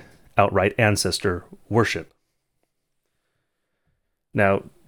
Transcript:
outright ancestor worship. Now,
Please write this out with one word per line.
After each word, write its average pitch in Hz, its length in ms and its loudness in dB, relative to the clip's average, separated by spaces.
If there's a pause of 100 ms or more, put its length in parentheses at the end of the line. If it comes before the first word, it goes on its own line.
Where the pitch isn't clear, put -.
(360)
outright 101 400 2
ancestor 98 680 -2 (260)
worship. 104 420 -2 (2250)
Now, 98 300 2 (240)